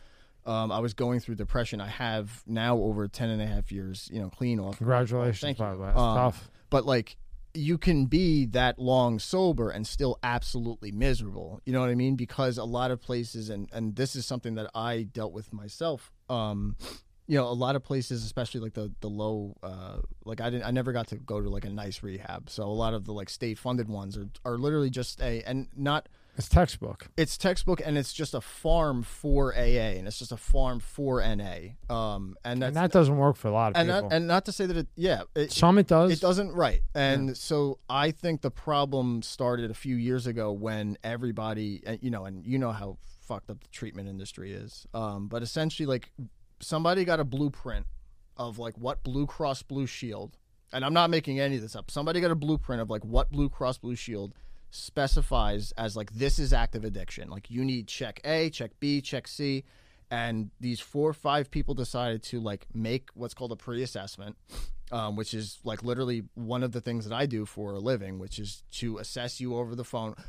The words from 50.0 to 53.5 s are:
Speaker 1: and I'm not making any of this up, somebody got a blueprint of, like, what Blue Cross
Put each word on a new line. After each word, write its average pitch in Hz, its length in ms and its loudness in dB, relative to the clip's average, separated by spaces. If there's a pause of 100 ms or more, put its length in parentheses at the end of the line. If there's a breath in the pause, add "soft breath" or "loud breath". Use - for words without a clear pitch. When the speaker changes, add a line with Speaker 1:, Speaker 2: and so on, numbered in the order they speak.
Speaker 1:
and 131 120 -2
I'm 151 100 2
not 170 160 6
making 147 280 0
any 139 180 2
of 110 60 -4
this 110 140 -12
up, 101 140 -12
somebody 165 300 0
got 175 120 4
a - 40 2
blueprint 147 460 0
of, 107 80 -4
like, 107 140 -4
what 120 260 4
Blue 143 180 2
Cross 131 300 -2